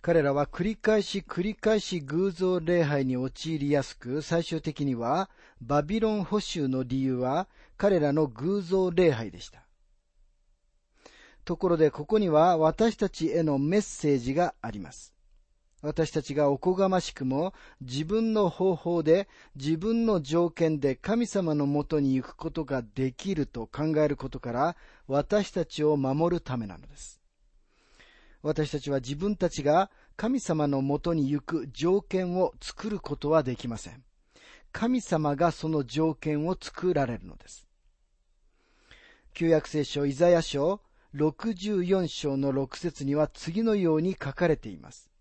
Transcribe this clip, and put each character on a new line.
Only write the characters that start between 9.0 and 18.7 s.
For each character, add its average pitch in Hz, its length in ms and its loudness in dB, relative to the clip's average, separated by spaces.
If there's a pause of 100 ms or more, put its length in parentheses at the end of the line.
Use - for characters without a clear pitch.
拝 110 180 -4
で 87 100 -18
し - 80 -18
た。 - 160 -20 (1800)
と 170 140 -4
こ 180 120 0
ろ 170 60 4
で 151 140 6
こ 147 160 -10
こ 214 120 2
に 202 120 2
は 165 260 6
私 165 400 2
た 196 120 0
ち - 200 -4
へ 165 140 2
の 147 160 2
メ 156 200 2
ッ - 40 4
セ 147 340 0
ー - 20 0
ジ 123 160 -4
が 170 280 0
あ 117 80 -8
り 101 100 -10
ま 78 120 -14
す。 - 220 -20 (680)
私 151 280 -2
た 156 120 -2
ち 135 120 -8
が 143 140 2
お 139 80 2
こ 185 180 0
が 190 140 2
ま 185 120 2
し - 120 -10
く 131 140 -6
も 147 260 -2 (300)
自 131 240 -6
分 226 260 0
の 208 160 4
方 185 260 0